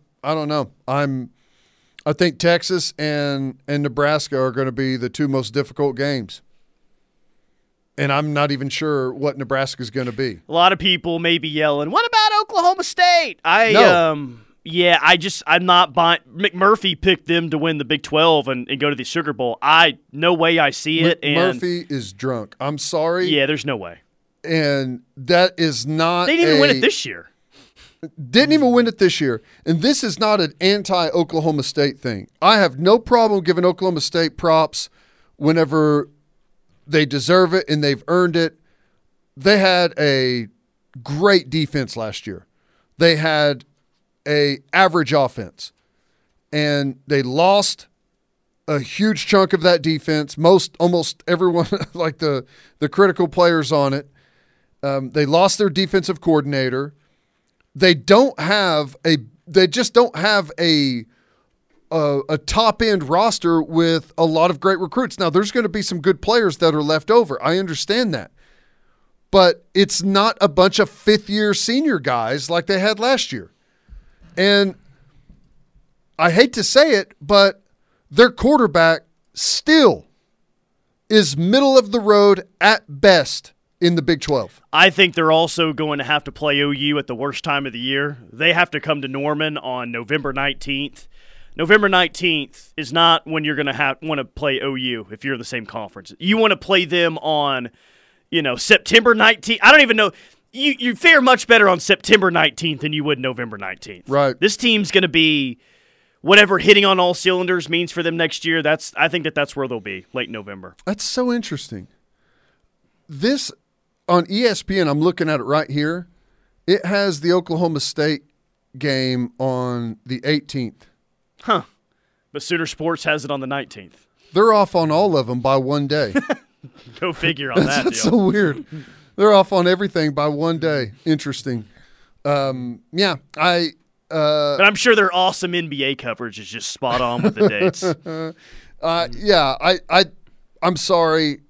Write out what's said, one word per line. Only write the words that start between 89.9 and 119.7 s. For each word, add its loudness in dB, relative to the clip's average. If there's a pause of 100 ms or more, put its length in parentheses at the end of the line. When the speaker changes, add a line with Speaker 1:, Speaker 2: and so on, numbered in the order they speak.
Speaker 2:
November -6
nineteenth. -8 (500)
November 2
nineteenth -2
is -10
not 2
when -4
you're -4
gonna -4
have, -4
wanna -6
play -6
O -4
U -6
if -16
you're -4
the -14
same -10
conference. -14
You 0
wanna 2
play 0
them -2
on, -2 (600)
you 0
know, -4
September 4
nineteenth. 2
I 8
don't 8
even 2
know. 2 (420)
You, -2
you -2
fare 6
much 4
better 6
on 2
September 0
nineteenth -2
than -6
you -6
would -2
November -8
nineteenth. -14
Speaker 1:
Right. 0
Speaker 2:
This 0
team's 0
gonna 2
be 0 (640)
whatever 6
hitting 6
on 2
all 2
cylinders -2
means -4
for -6
them -4
next -4
year. -2
That's, -2
I 0
think -6
that -6
that's -4
where -4
they'll -8
be -12
late -8
November. -16
Speaker 1:
That's -8
so -4
interesting. -10 (1200)
This, -4 (560)
on 2
E -2
S -2
P -4
N, 0
I'm 0
looking 0
at -2
it -8
right -2
here. -4 (600)
It 0
has -2
the 0
Oklahoma -2
State -4 (540)
game -2
on -4